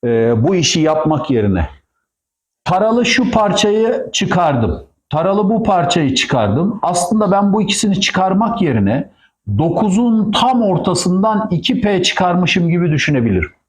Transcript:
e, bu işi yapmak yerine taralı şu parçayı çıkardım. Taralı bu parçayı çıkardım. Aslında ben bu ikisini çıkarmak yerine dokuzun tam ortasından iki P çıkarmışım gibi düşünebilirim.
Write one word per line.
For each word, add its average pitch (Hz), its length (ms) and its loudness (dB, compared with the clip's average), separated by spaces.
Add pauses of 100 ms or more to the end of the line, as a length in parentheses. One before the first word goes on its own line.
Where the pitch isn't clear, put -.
e, 117 400 2
bu 190 100 2
işi 170 260 0
yapmak 156 500 0
yerine 98 380 0 (960)
taralı 220 420 0
şu - 240 0
parçayı 214 800 0
çıkardım. 147 760 0 (240)
Taralı 190 400 0
bu 220 120 0
parçayı 170 520 0
çıkardım. 135 680 0
Aslında 180 480 -2
ben 196 220 2
bu 214 100 2
ikisini 196 380 -2
çıkarmak 196 600 0
yerine 113 480 0 (480)
dokuzun 214 720 0
tam 240 300 0
ortasından 190 880 0
iki 180 300 -2
P 196 220 0
çıkarmışım 180 680 0
gibi 175 220 0
düşünebilirim. 117 640 0 (160)